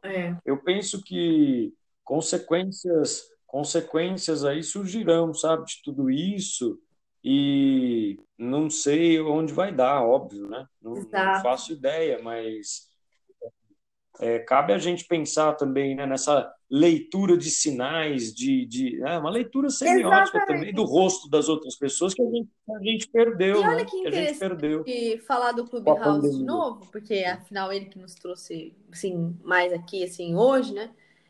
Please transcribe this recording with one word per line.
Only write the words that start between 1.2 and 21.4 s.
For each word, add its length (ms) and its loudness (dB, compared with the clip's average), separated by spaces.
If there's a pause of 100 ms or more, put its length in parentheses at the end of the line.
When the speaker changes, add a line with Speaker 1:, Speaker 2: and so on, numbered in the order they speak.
Speaker 2:
consequências, 1200 -2 (240)
consequências 1000 -2
aí 180 0
surgirão, 680 0
sabe, 320 0
de 180 -14
tudo 280 -2
isso, 680 -4 (480)
e 920 2 (180)
não 320 -2
sei 540 2
onde 320 0
vai 200 -2
dar, 300 4
óbvio, 420 0
né? 200 -12 (160)
Não, 100 -12
não 80 -8
Speaker 1:
Exato. 420 0
Speaker 2:
faço 300 -2
ideia, 500 -2
mas, 680 -8 (1300)
é, 200 0
cabe 340 2
a 40 0
gente 280 -4
pensar 480 0
também, 400 -2
né, 100 -6
nessa 480 0 (180)
leitura 680 4
de 120 -2
sinais, 840 -2
de, 320 0
de, 320 -4
né, 200 -2
uma 120 -2
leitura 400 -2
semiótica 680 4
Speaker 1:
Exatamente. 80 2
Speaker 2:
também 280 -2
do 100 2
rosto 460 2
das 180 4